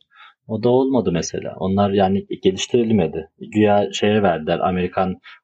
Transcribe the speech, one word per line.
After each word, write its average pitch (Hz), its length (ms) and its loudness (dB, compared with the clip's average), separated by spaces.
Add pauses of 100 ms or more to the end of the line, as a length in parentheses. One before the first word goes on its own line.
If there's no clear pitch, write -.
(460)
O 110 160 -6
da 120 60 2
olmadı 127 440 2
mesela. - 440 -6
Onlar 98 340 0
yani 190 360 2 (160)
geliştirilmedi. 98 840 0 (260)
Güya 104 380 4
şeye 104 300 0
verdiler, 82 360 0
Amerikan 92 560 -2 (300)